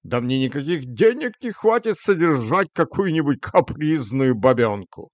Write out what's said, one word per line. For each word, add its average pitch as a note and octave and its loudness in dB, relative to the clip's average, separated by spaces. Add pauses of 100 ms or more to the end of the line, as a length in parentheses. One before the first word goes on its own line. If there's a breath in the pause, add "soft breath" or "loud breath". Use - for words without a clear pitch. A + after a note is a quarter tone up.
Да B2 -4
мне B2+ -2
никаких C3+ -4
денег A3 0 (100)
не A#3 -6
хватит A3+ 0
содержать E3 0
какую-нибудь D#3+ 0
капризную C3+ 0
бабёнку, A2+ 0